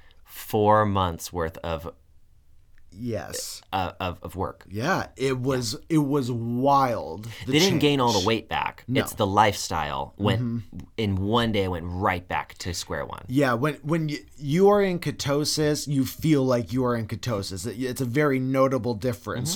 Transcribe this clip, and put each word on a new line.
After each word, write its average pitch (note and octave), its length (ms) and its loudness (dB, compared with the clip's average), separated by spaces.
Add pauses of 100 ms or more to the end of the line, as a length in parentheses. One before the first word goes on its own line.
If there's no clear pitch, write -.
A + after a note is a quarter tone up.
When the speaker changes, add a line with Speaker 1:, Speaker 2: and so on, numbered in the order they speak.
(240)
Speaker 1:
four G#2+ 600 4
months F#2 460 0
worth E2 260 -4
of E2 340 -6 (1040)
Speaker 2:
Yes. G#2+ 640 -8 (120)
Speaker 1:
uh, F#2+ 260 0
of, F2+ 240 -4
of E2+ 140 -10
work. F2 340 -6
Speaker 2:
Yeah, B2 460 -2
it C3 240 0
was, B2 360 -2 (120)
it D#3+ 100 4
was C#3 320 2
wild, A#2 920 2 (200)
the - 80 -6
Speaker 1:
They C#3+ 60 6
didn't F3 220 4
gain C#3+ 180 4
all A#2+ 140 4
the G#2 80 4
Speaker 2:
change. F#2 60 0
Speaker 1:
weight A2 220 0
back. - 380 -6
Speaker 2:
No. B2 140 0
Speaker 1:
It's - 140 -2
the G#2+ 120 2
lifestyle E2+ 880 0
went G2+ 240 2
Speaker 2:
Mm-hmm. A#2 380 -6 (180)
Speaker 1:
in G2+ 200 0
one A2+ 340 2
day, G2+ 160 2
went F2+ 220 -4
right F#2 400 -2
back D2 300 -6
to F2+ 140 -6
square D#2 320 -6
one. - 220 -12
Speaker 2:
Yeah, B2+ 280 2
when, C#3 280 0
when D#3 260 -2
you, D3 100 -6 (180)
you D#3+ 320 4
are G3+ 120 6
in F#3 200 0
ketosis, D3 880 -2
you C#3 180 2
feel C#3+ 380 2
like B2 280 0
you B2+ 120 0
are A#2+ 100 0
in A2+ 140 -4
ketosis. G2 580 -4
It, A#2 160 -6
it's B2+ 180 -4
a C#3 40 -2
very C3+ 340 2
notable C3 560 2
difference. A#2+ 560 -4
Speaker 1:
Mm-hmm. - 60 -2